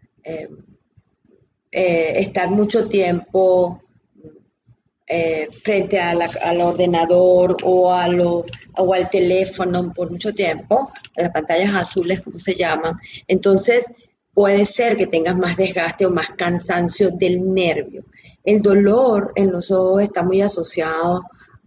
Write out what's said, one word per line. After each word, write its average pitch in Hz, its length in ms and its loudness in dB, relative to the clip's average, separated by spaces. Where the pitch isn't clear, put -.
eh, 156 260 -12
eh, 170 460 0
estar 185 340 -2
mucho 208 380 0
tiempo, 180 920 0
eh, 165 420 -4
frente 196 380 0
a 175 140 -2
la, 170 100 -2
al 175 200 0
ordenador 180 1000 4
o, 180 300 4
a 180 160 0
lo, 175 380 0
o 190 160 2
al 185 160 -2
teléfono 180 840 0
por 175 160 -6
mucho 175 220 -6
tiempo, 202 560 -2
a 165 60 0
las 175 80 -2
pantallas 170 440 0
azules, 185 480 -2
como - 160 -16
se 185 160 -4
llaman, 165 420 -2
entonces 196 640 2
puede 202 320 4
ser - 320 0
que 190 100 0
tengas 170 300 0
más 175 200 -2
desgaste 180 500 0
o 180 40 2
más 165 200 -2
cansancio 175 800 -2
del 180 420 0
nervio. 170 520 -2
El 208 200 2
dolor 202 760 4
en 196 160 2
los 175 180 -4
ojos 190 320 2
está 202 200 -2
muy 185 180 2
asociado 170 840 -2